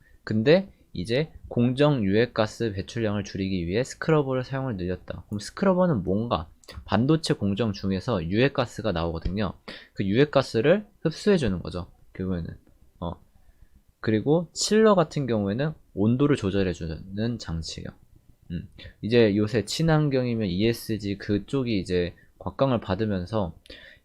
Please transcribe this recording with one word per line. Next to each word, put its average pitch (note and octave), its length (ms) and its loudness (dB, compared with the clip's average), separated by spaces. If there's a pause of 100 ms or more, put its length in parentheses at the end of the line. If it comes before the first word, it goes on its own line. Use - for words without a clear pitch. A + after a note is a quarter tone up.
(240)
근데 C#3 440 2 (240)
이제 A#2+ 380 -2 (160)
공정 B2+ 560 2
유해가스 G#2+ 680 0
배출량을 G#2 500 -4
줄이기 F#2+ 460 -4
위해 A2 160 0
스크러버를 C3 580 0
사용을 C3+ 340 -6
늘렸다. F2+ 520 -8
그럼 G#2 100 -6
스크러버는 F3+ 640 2
뭔가? G2 460 -2 (380)
반도체 C#3+ 480 2
공정 G2+ 380 -2
중에서 G2 520 -2
유해가스가 A2 640 0
나오거든요. E2+ 640 -2 (400)
그 - 120 -4
유해가스를 C3+ 840 2 (160)
흡수해 F#3+ 340 2
주는 G2 260 -2
거죠, E2+ 240 -8 (280)
결국에는. F#2 340 -4 (500)
어, E2+ 140 -6 (880)
그리고 C3 540 0
칠러 G#3+ 420 4
같은 D3+ 320 0
경우에는 A2+ 440 0 (240)
온도를 B2+ 380 4
조절해 F#2+ 380 0
주는 G2 640 -6
장치예요. - 480 -8 (640)
음, E2+ 180 -8 (320)
이제 G#2+ 360 4
요새 G#2 280 0
친환경이면 C3 840 0
이에스지 G#2 720 -2
그쪽이 A2 600 -2
이제 F2 380 -2 (220)
곽강을 B2 420 0
받으면서 G2 720 -2 (500)